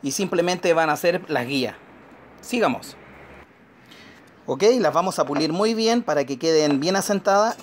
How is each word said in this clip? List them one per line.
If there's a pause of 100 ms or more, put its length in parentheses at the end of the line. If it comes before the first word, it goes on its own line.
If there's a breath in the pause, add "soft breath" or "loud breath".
y
simplemente
van
a
hacer
las
guías. (680)
Sigamos. (1500 loud breath)
Ok, (140)
las
vamos
a
pulir
muy
bien
para
que
queden
bien
asentadas